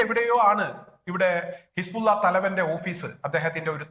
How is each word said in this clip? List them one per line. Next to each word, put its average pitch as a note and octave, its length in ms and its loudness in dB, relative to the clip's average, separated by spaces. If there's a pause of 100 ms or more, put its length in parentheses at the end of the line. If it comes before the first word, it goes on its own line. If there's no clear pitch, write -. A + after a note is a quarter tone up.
എവിടെയോ A#3 340 2 (140)
ആണ് G3+ 160 0 (420)
ഇവിടെ F3+ 220 2 (480)
ഹിസ്ബുള്ള G#3 340 2 (120)
തലവന്റെ F#3+ 400 2 (100)
ഓഫീസ്, E3 340 -8 (160)
അദ്ദേഹത്തിന്റെ D#3+ 500 -2
ഒരു D3 140 -12